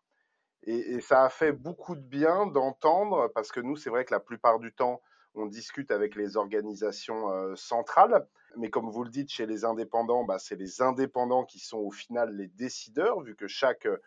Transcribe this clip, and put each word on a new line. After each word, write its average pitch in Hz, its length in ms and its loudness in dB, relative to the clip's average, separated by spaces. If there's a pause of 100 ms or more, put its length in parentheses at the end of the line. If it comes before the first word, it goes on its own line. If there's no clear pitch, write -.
(640)
Et, 117 300 -2
et 120 60 -2
ça 131 240 6
a 131 40 6
fait 151 240 0
beaucoup 170 420 -10
de 147 60 -10
bien 151 460 2
d'entendre, 151 880 2
parce 110 180 -2
que 127 80 -4
nous, 131 160 -4
c'est 139 140 -10
vrai 123 160 0
que - 80 -2
la 101 60 0
plupart 113 400 2
du 117 120 -10
temps, 123 300 -2 (320)
on 107 100 -4
discute 110 460 -10
avec 104 240 0
les 104 220 -4
organisations, 104 920 -2
euh, 95 240 -4
centrales. 180 720 4 (300)
Mais 117 140 -4
comme 123 180 -2
vous 110 140 -6
le 117 80 -8
dites, 139 200 -6
chez - 140 -6
les 107 220 -4
indépendants, 117 580 0
bah, 98 140 -2
c'est - 180 -8
les 92 240 -4
indépendants 127 640 2
qui 110 140 -18
sont 110 220 -8
au 101 100 -4
final 117 440 -4
les 101 140 -8
décideurs, 127 760 -2
vu 113 120 -14
que 101 140 -10
chaque, - 360 0
euh, 107 220 0